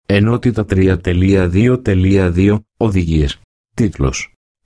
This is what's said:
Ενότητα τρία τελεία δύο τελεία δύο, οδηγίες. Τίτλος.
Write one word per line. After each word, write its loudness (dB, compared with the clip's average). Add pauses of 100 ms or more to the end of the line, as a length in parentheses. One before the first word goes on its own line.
Ενότητα 0
τρία 0
τελεία 0
δύο 2
τελεία 0
δύο, 0 (120)
οδηγίες. -2 (340)
Τίτλος. -4 (340)